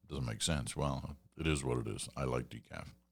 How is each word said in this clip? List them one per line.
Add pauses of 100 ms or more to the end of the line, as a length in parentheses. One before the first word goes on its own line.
Doesn't
make
sense.
Well, (200)
it
is
what
it
is.
I
like
decaf. (240)